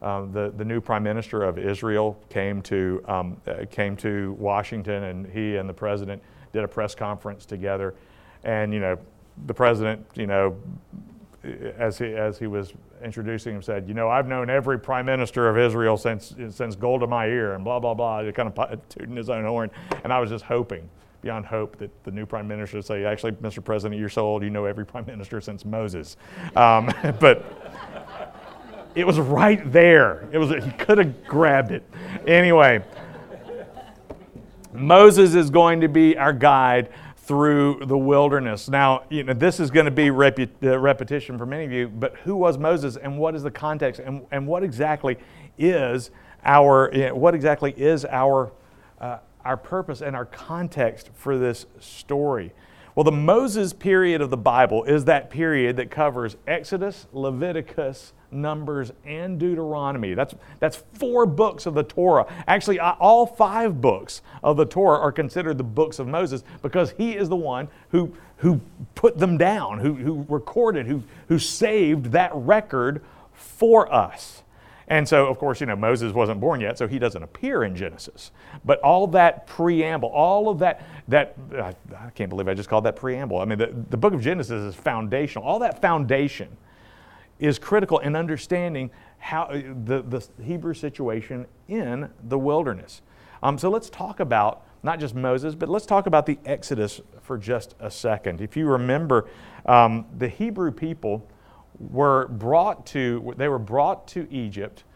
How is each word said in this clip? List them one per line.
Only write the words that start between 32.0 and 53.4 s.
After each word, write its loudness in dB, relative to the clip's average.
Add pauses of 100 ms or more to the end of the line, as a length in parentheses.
Anyway, 8 (1900)
Moses 10
is 4
going 6
to 4
be 6
our 2
guide 6 (400)
through 4
the 0
wilderness. 2
Now, 4
you -4
know, -2
this 2
is 0
gonna 6
be 2
repu-, 4 (160)
uh, 4
repetition -2
for -8
many -8
of -8
you, -2
but -6
who -4
was 2
Moses, -2
and -10
what -2
is -8
the -6
context, -4
and, -10
and -4
what -2
exactly -4 (400)
is 0 (320)
our, 6
you 0
know, -4
what 4
exactly 0
is 2
our, 2 (480)
uh, -10 (260)
our -4
purpose -8
and -8
our -6
context -6
for -4
this -2 (120)
story? -6 (400)
Well, 4
the 4
Moses 0